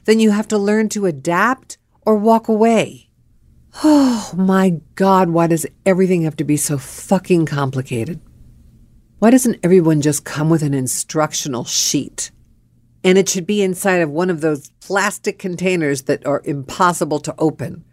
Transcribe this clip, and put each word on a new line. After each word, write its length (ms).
then 140
you 120
have 180
to 80
learn 320
to 160
adapt 720
or 140
walk 320
away. 640
Oh 540
my 420
God, 360
why 160
does 180
everything 360
have 160
to 80
be 100
so 220
fucking 680
complicated? 760
Why 120
doesn't 300
everyone 400
just 220
come 260
with 140
an 100
instructional 920
sheet? 640
And 140
it 100
should 180
be 160
inside 400
of 80
one 200
of 100
those 400
plastic 580
containers 640
that 220
are 200
impossible 720
to 180
open, 560